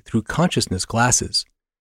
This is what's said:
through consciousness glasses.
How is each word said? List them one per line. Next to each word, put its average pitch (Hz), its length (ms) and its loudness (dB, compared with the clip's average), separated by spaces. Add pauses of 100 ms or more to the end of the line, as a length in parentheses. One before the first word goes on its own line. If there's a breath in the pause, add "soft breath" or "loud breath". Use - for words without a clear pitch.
through 113 180 -2
consciousness - 600 0
glasses. - 600 0 (360)